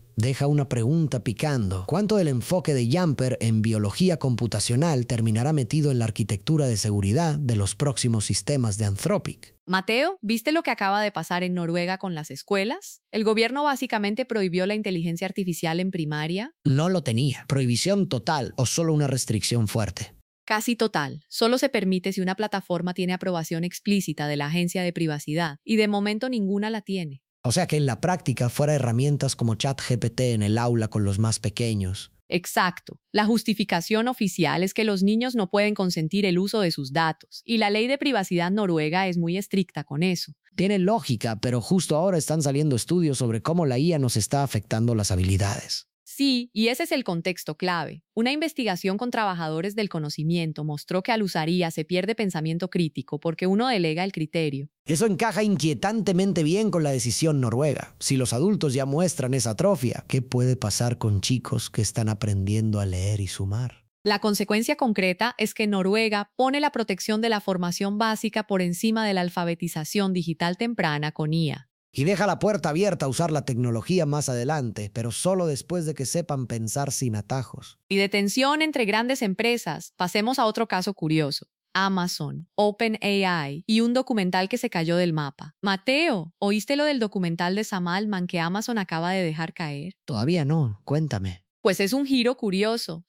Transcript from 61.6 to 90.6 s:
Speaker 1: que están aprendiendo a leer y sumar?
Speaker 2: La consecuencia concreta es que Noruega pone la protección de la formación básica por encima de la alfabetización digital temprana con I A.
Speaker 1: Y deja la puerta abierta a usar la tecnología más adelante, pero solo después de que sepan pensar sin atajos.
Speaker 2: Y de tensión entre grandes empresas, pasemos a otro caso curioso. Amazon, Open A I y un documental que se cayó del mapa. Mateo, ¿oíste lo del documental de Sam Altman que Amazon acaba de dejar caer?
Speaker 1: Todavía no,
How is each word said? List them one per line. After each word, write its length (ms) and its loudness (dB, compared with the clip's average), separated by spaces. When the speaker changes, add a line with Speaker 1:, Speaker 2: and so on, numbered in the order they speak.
Speaker 1:
que 140 0
están 260 0
aprendiendo 720 0
a 80 0
leer 340 0
y 60 -2
sumar? 580 -6
Speaker 2:
La 140 2
consecuencia 600 0
concreta 600 0
es 160 -2
que 140 -2
Noruega 680 0
pone 240 2
la 120 2
protección 500 -2
de 80 2
la 100 2
formación 600 -2
básica 480 -2
por 160 2
encima 420 0
de 80 0
la 80 2
alfabetización 880 -2
digital 460 -2
temprana 540 -2
con 220 -2
I 180 0
A. 160 -10
Speaker 1:
Y 120 0
deja 240 2
la 100 2
puerta 320 0
abierta 380 0
a 20 0
usar 220 0
la 140 0
tecnología 600 0
más 240 0
adelante, 640 -2
pero 160 -4
solo 380 0
después 400 -2
de 80 -4
que 100 -6
sepan 400 -2
pensar 460 -4
sin 240 -2
atajos. 640 -8
Speaker 2:
Y 80 0
de 120 2
tensión 520 2
entre 240 0
grandes 380 0
empresas, 720 -2
pasemos 400 0
a 80 4
otro 220 0
caso 260 -2
curioso. 540 0
Amazon, 800 -2
Open 480 0
A 480 0
I 160 -10
y 140 4
un 160 2
documental 540 0
que 100 -2
se 100 -4
cayó 280 0
del 160 2
mapa. 500 -6
Mateo, 720 0
¿oíste 380 0
lo 80 2
del 160 0
documental 560 -2
de 80 0
Sam 240 -4
Altman 400 -2
que 120 -2
Amazon 380 -2
acaba 340 -2
de 120 0
dejar 320 -4
caer? 380 -8
Speaker 1:
Todavía 400 0
no, 380 0